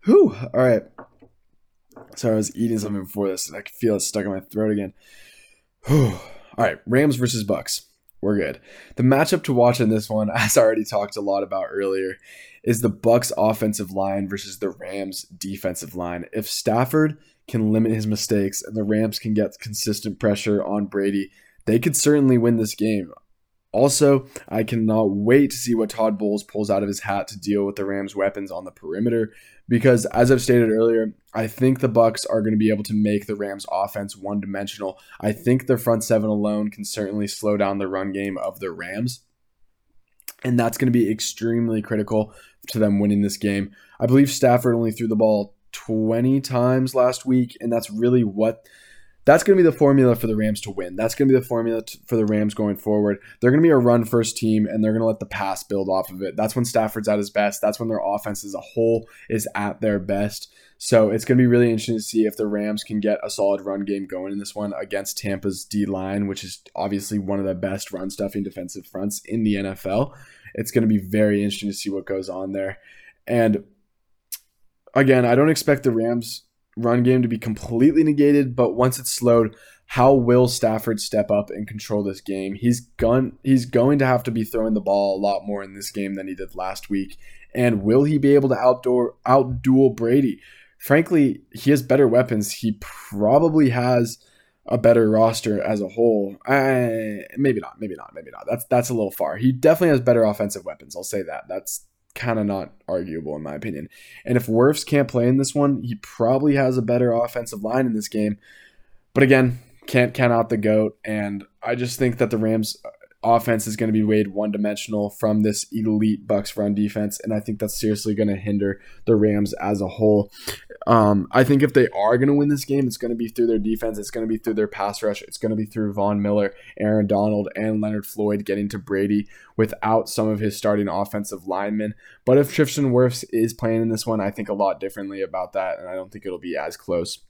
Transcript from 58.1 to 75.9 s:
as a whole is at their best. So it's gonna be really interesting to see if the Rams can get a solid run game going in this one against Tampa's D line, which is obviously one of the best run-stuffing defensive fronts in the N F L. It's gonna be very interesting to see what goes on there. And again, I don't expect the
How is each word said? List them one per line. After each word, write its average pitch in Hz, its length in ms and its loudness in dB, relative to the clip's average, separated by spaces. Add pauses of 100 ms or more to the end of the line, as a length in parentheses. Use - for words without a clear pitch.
as 98 100 -10
a 92 60 -8
whole 113 460 -2 (220)
is 110 260 -4
at 104 280 -6
their 104 160 0
best. 101 540 -4 (260)
So 110 320 4
it's 110 160 -2
gonna 123 120 4
be 123 80 6
really 120 240 6
interesting 113 260 -2
to 107 60 -4
see 110 220 0
if 104 140 -2
the 107 80 -2
Rams 104 360 -4
can 107 160 -6
get 104 240 0
a 107 60 -8
solid 101 320 0
run 98 240 -6
game 98 220 -6
going 92 260 -8
in 101 60 -6
this 101 160 -12
one 104 180 -6
against 98 460 -8
Tampa's 98 480 -6
D 104 180 -2
line, 98 420 -4
which 98 160 -8
is 90 200 -16 (120)
obviously 101 440 -4
one 98 200 -4
of 98 60 -4
the 95 100 -4
best 95 380 -8
run-stuffing 98 500 -8
defensive 92 440 -12
fronts 101 400 -6
in 110 180 -2
the 104 140 0
N 98 80 -6
F 95 180 -10
L. 110 300 -2 (400)
It's 110 160 -6
gonna 113 160 2
be 107 120 2
very 104 460 0
interesting 101 240 -4
to 98 80 -6
see - 140 -8
what 95 160 -8
goes 95 240 -6
on 95 220 -8
there. 98 260 -6 (480)
And 113 380 2 (1300)
again, 131 320 6
I 120 80 4
don't 147 160 4
expect 143 320 0
the 127 100 2